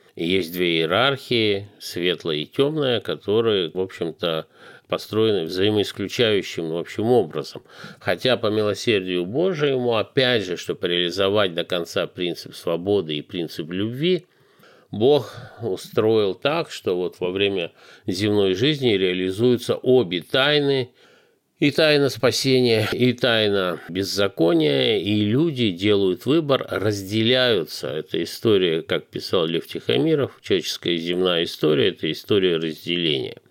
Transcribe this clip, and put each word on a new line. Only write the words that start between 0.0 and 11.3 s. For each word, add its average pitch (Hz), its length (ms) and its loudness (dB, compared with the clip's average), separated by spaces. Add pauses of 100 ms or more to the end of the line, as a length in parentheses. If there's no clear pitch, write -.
И 85 120 -4
есть 87 240 0
две 87 260 0
иерархии, 107 920 0 (100)
светлая 85 580 -4
и 76 80 -4
тёмная, 135 540 -2
которые, 101 680 -2
в 82 100 -8
общем-то, 85 680 -4 (400)
построены 104 580 0
взаимоисключающим, 98 1200 0
в 82 80 -4
общем, 92 280 -6
образом. 82 580 0 (360)
Хотя 101 360 0
по 113 120 -2
милосердию 101 800 0
Божьему, 135 680 -2
опять 123 480 0
же, 87 140 -6
чтобы 87 320 -4
реализовать 92 640 0